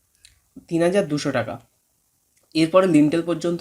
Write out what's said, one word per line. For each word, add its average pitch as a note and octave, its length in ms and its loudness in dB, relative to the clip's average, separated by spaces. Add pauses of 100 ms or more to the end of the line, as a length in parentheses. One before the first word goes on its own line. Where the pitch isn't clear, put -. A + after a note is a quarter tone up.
(640)
তিন E3+ 180 -2
হাজার F#3 240 2
দুশো D3 240 -4
টাকা। A2+ 240 -4 (1000)
এরপরে E3 320 2
লিন্টেল D#3 360 2
পর্যন্ত E3+ 380 -6